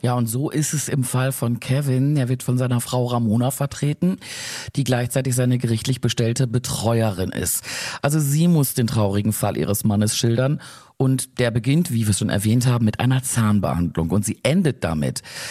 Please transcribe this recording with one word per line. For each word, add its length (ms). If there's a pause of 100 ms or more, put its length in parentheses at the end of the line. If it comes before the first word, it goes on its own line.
Ja, 140
und 120
so 220
ist 240
es 160
im 140
Fall 300
von 280
Kevin. 560
Er 120
wird 160
von 120
seiner 240
Frau 260
Ramona 440
vertreten, 680 (580)
die 80
gleichzeitig 500
seine 240
gerichtlich 420
bestellte 460
Betreuerin 840
ist. 340 (360)
Also 200
sie 280
muss 260
den 120
traurigen 460
Fall 260
ihres 260
Mannes 320
schildern. 460 (340)
Und 440
der 100
beginnt, 400
wie 120
wir 80
es 100
schon 80
erwähnt 400
haben, 160
mit 160
einer 240
Zahnbehandlung. 840
Und 140
sie 200
endet 400
damit, 380 (280)